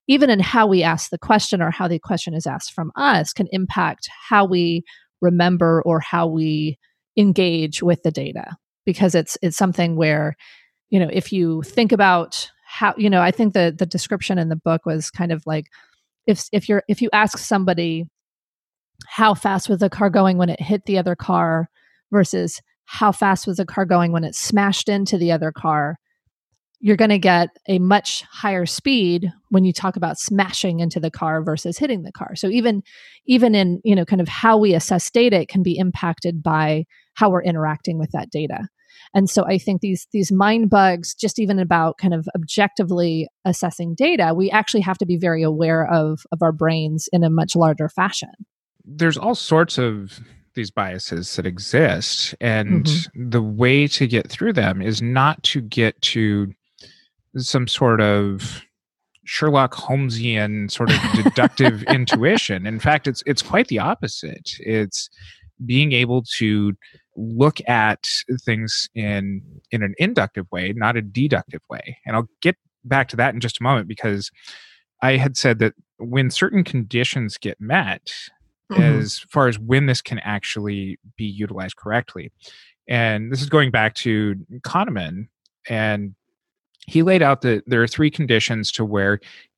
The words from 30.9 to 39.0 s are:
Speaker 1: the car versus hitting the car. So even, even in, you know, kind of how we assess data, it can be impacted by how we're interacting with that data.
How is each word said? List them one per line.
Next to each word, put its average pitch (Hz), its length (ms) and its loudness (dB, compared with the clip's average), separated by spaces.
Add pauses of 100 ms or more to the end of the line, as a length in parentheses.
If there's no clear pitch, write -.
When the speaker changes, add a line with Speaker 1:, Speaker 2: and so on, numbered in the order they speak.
Speaker 1:
the 160 100 -4
car 160 320 -2
versus 160 360 -4
hitting 254 240 -2
the 151 100 -14
car. - 240 -12
So 196 120 -2
even, 220 340 0 (420)
even 240 300 4
in, 185 300 2
you 214 100 6
know, 180 100 2
kind 190 160 0
of 160 80 0
how 226 300 4
we 208 160 6
assess 170 360 0
data, 233 300 4
it - 80 -4
can 190 140 0
be 175 160 0
impacted 170 640 -2
by 156 420 0 (300)
how 214 160 4
we're 180 120 2
interacting 160 560 -2
with 156 120 -4
that - 200 -8
data. 156 380 -6 (460)